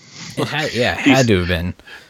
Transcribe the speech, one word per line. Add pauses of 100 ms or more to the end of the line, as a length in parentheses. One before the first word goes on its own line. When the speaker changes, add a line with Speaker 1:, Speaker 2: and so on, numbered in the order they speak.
(380)
Speaker 1:
It
had,
yeah,
it
Speaker 2:
These
Speaker 1:
had
to
have
been. (340)